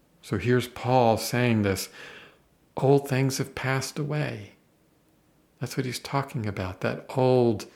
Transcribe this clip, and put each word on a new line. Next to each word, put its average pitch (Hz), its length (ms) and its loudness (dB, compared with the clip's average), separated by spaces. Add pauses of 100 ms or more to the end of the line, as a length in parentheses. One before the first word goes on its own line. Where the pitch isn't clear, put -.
(220)
So 107 160 -4
here's 120 300 2
Paul 120 500 2
saying 120 440 2
this, 98 260 0 (880)
"Old 139 320 4
things 131 300 0
have - 160 -6
passed 131 440 -4
away." 143 540 -6 (1080)
That's 120 160 -8
what 127 100 -2
he's 120 120 -6
talking 131 480 -4
about, 95 360 -6
that 120 240 -4 (100)
old 123 600 4